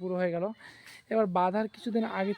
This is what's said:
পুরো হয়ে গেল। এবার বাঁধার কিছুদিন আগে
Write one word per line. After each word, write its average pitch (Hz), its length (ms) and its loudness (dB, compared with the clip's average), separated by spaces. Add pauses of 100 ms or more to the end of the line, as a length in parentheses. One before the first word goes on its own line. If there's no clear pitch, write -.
পুরো 185 180 -4
হয়ে 180 160 0
গেল। 170 100 -2 (680)
এবার 220 120 4 (120)
বাঁধার 185 360 2
কিছুদিন 226 300 -2 (160)
আগে 196 180 0